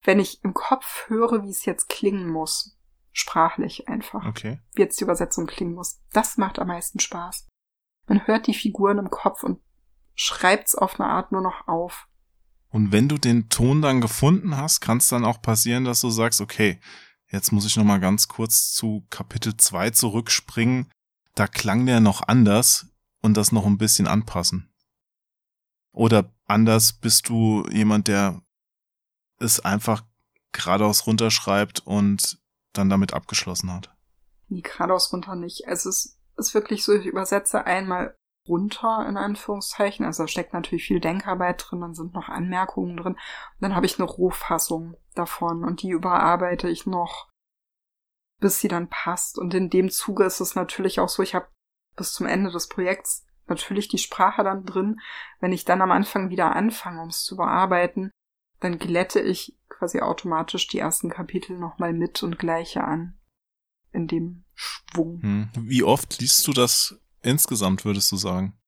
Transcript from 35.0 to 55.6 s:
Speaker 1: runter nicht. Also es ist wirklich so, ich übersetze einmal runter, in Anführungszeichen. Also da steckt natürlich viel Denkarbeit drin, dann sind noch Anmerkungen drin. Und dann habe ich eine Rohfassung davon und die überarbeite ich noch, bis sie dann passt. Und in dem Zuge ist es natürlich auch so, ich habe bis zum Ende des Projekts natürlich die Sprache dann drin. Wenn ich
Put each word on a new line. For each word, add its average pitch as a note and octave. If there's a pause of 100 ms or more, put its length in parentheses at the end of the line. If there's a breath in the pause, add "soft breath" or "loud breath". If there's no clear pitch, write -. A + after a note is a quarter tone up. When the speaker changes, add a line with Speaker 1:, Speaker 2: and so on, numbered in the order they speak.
Speaker 1:
runter F#3
nicht. F3
Also F3+
es - (180)
ist -
wirklich G#3
so, G#3
ich G3
übersetze F#3+
einmal F#3 (320)
runter, G#3
in G3+
Anführungszeichen. G3+
Also E3
da D3+
steckt -
natürlich E3+
viel F#3
Denkarbeit F3+
drin, F3
dann E3+
sind E3+
noch F3+
Anmerkungen F3+
drin. F3+
Und - (400 loud breath)
dann G3
habe F3
ich -
eine G3
Rohfassung E3+ (180)
davon E3+
und E3+
die F#3+
überarbeite F3
ich E3+
noch, F3+ (1120)
bis G3
sie -
dann F3
passt. -
Und F3+
in F#3
dem F#3
Zuge G3+
ist F#3
es F3+
natürlich F#3
auch F3+
so, -
ich F#3
habe F3+ (480)
bis -
zum F3
Ende F#3
des F3
Projekts - (220)
natürlich G3
die -
Sprache -
dann G3
drin. G3 (400 loud breath)
Wenn F#3
ich F3+